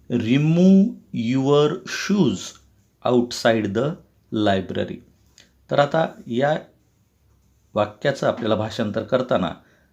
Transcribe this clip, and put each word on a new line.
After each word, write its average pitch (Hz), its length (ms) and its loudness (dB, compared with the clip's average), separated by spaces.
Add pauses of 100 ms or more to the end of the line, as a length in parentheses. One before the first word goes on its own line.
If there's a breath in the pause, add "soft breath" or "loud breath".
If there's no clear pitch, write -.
(120)
"Remove 160 760 4 (480)
your 143 340 4
shoes - 680 -2 (680)
outside 120 600 0
the 110 240 -2 (440)
library." 98 640 -2 (760 soft breath)
तर 139 80 4
आता 160 280 0 (200)
या 139 300 0 (1160)
वाक्याचं 131 540 -2
आपल्याला 107 280 0
भाषांतर 107 480 -4
करताना 110 480 -2 (420 soft breath)